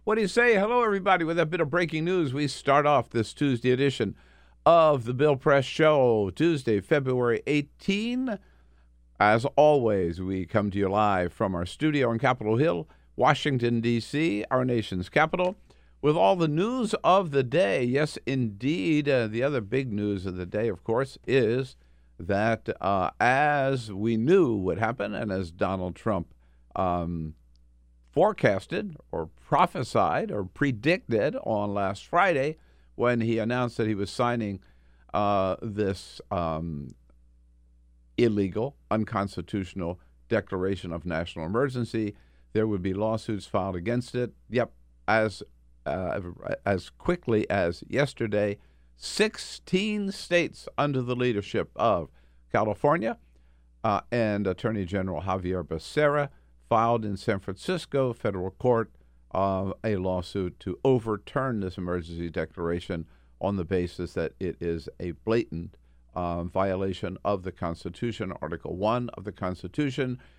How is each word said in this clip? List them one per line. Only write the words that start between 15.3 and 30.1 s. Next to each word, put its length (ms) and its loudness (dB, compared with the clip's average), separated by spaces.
with 160 4
all 180 6
the 120 2
news 460 0
of 260 4
the 120 2
day. 420 0
Yes, 400 0
indeed. 840 0
Uh, 200 2
the 160 -2
other 180 0
big 320 -4
news 320 -2
of 100 -6
the 120 -6
day, 200 -2
of 160 -6
course, 420 -2
is 520 0
that, 480 -2
uh, 380 0
as 760 0
we 240 -2
knew 400 4
would 220 -2
happen, 340 -2
and 180 -4
as 200 -4
Donald 440 -2
Trump, 380 -4
um, 600 -2
forecasted 840 0
or 180 -6
prophesied 840 2